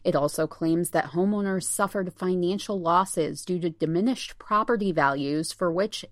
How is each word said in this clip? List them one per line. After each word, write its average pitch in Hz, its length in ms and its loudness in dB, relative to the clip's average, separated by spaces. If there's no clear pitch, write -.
It 180 100 2
also 151 320 0
claims 165 440 0
that 147 220 0
homeowners 190 520 0
suffered 196 500 -2
financial 185 640 -2
losses 165 640 2
due 180 140 -2
to 170 120 -2
diminished 170 680 -2
property 214 540 0
values 143 580 0
for 175 220 -2
which 196 400 -2